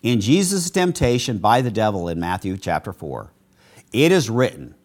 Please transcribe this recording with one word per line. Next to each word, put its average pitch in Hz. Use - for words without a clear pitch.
In 117
Jesus' 180
temptation 127
by 110
the 123
devil 101
in 82
Matthew 92
chapter 90
four, 64
"It 156
is 135
written" 107